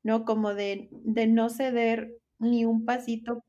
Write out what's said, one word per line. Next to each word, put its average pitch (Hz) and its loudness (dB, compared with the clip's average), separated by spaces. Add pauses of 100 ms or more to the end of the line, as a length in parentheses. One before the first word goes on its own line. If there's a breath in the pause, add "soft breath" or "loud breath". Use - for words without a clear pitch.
¿no? 226 0
Como 214 0
de, 202 -6
de 226 0
no 226 4
ceder 233 -2 (200)
ni 233 2
un 226 2
pasito 233 -4